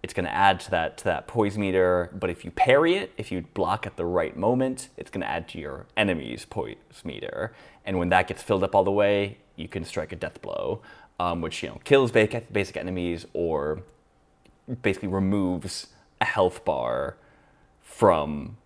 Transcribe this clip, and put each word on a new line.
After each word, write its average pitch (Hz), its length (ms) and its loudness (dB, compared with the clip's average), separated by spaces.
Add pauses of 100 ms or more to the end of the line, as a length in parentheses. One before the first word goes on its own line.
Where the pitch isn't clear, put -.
it's - 120 -10
gonna 90 160 -2
add 92 300 4
to - 100 -14
that, 82 280 0
to - 60 -18
that 82 220 0
poise 104 320 0
meter, 92 600 2
but 92 120 -2
if 85 140 -10
you 87 60 -10
parry 147 440 4
it, 190 240 -6
if - 120 -10
you 90 120 -4 (120)
block 98 320 0
at 95 100 -12
the 87 100 -4
right 87 300 0
moment, 127 600 0
it's - 140 -14
gonna 90 160 -6
add 78 220 -4
to - 100 -12
your 73 280 -10 (100)
enemy's 80 500 -2
poise 57 300 -8 (280)
meter. - 480 -8 (320)
And 95 140 -2
when 87 100 0
that 90 180 4
gets - 160 -8
filled 98 220 2
up 95 100 -2
all 98 100 6
the 98 60 2
way, 101 480 2 (180)
you 82 120 -10
can 85 160 -6
strike 80 280 -6
a 87 40 -10
death - 240 -10
blow, 50 400 -6 (380)
um, 87 240 -2
which, - 200 -6
you 78 60 -8
know, 57 160 -14
kills 139 260 6
ba-, 113 400 4
basic 101 280 -2
enemies 87 560 -4
or 80 480 -2 (1000)
basically 101 260 -2
removes 95 800 -2 (320)
a - 40 4
health - 400 2
bar 62 520 -2 (680)
from 78 840 2